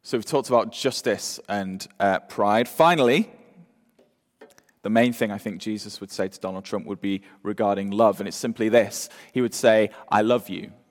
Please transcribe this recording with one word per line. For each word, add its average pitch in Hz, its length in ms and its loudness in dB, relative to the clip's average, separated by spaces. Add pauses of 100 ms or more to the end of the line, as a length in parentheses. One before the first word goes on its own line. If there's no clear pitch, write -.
So 131 80 -2
we've 110 80 -2
talked 139 240 -2
about 113 240 2
justice - 640 -4 (120)
and, 95 360 -6 (140)
uh, 98 200 2
pride. 110 460 0
Finally, 160 640 4 (1500)
the 101 80 -8
main 117 240 2
thing 113 180 -4
I 101 60 -8
think 98 240 -10
Jesus 107 400 -10
would 98 100 -14
say 95 180 -4
to - 120 -14
Donald 95 240 -8
Trump 98 220 -8
would 98 160 -10
be 98 180 -4 (220)
regarding 101 480 -2
love, 104 280 2
and 101 80 -8
it's 82 80 -10
simply 113 360 -2
this. 107 400 2 (240)
He 127 80 0
would 117 100 -2
say, 110 380 4 (180)
"I 104 140 4
love 117 260 0
you." 92 240 -10 (180)